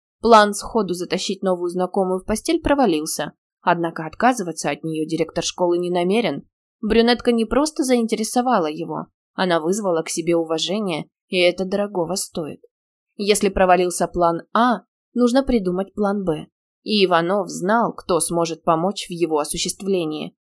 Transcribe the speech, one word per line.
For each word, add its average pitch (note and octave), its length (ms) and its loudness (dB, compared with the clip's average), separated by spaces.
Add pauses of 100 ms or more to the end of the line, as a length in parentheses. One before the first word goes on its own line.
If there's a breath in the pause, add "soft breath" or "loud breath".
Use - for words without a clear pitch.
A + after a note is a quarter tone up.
(220)
План G#3+ 320 6
сходу G3+ 400 -4
затащить F3+ 480 -4
новую F3+ 280 -2
знакомую F#3 500 -2
в - 60 -16
постель D#4+ 360 -2
провалился, E3 720 0 (280)
однако E3+ 440 0
отказываться F3+ 640 -2
от D3+ 140 -6
неё D#3 240 -4
директор D#3+ 360 -2
школы F3 360 0
не F3+ 100 -2
намерен. F3 580 0 (340)
Брюнетка A#3 500 2
не A3+ 140 2
просто D4 380 0
заинтересовала A#3+ 840 0
его, D#3 400 -8 (260)
она F3+ 260 0
вызвала F3 440 0
к D#3 60 -10
себе E3+ 260 0
уважение, E3 760 -2 (180)
и F#3+ 100 -2
это F3 280 4
дорогого F#3+ 500 -2
стоит. - 460 -8 (560)
Если G3+ 320 2
провалился F3+ 580 2
план E3+ 360 0 (100)
А, A3+ 280 2 (320)
нужно A#3+ 300 2
придумать G3 500 -2
план G3+ 300 -2
Б. D#3 240 -4 (360)
И G#3 220 2
Иванов F3+ 440 2
знал, G3+ 440 0
кто - 260 -2
сможет E3+ 440 -2
помочь F3 440 0
в - 40 -12
его E3 280 0
осуществлении. E3+ 960 -4 (160)